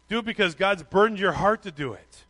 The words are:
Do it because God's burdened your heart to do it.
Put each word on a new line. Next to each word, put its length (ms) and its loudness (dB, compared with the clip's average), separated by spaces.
Do 100 -4
it 80 -4
because 300 -2
God's 260 0
burdened 380 2
your 140 0
heart 280 0
to 100 -14
do 220 -8
it. 360 -20